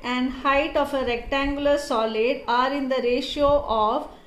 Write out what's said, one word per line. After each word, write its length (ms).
and 280
height 440
of 200
a 100
rectangular 720
solid 680
are 260
in 160
the 140
ratio 640
of 420